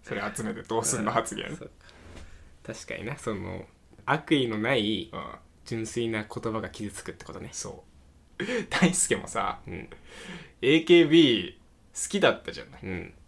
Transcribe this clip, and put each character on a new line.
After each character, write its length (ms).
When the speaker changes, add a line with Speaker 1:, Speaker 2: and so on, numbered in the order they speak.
Speaker 1:
「そ 120
れ 60
集 100
め 100
て 80
ど 180
う 60
す 160
ん 20
の？」 80
Speaker 2:
う 20
ん。 20
Speaker 1:
発 200
言。 120
Speaker 2:
そ 80
う 20
か。 1040
確 140
か 80
に 100
な、 120
そ 180
の、 300
悪 280
意 140
の 100
な 180
い 360
Speaker 1:
う 60
ん。 80
Speaker 2:
純 200
粋 220
な 160
言 300
葉 80
が 80
傷 200
つ 140
く 80
っ 40
て 100
こ 80
と 60
ね。 120
Speaker 1:
そ 320
う。 40
大 220
輔 260
も 100
さ、 400
Speaker 2:
う 20
ん。 200
Speaker 1:
エ 160
ー 100
ケ 160
ー 40
ビ 420
ー 40
好 60
き 100
だ 120
っ 100
た 100
じ 100
ゃ 40
な 140
い。 20
Speaker 2:
う 60
ん。 260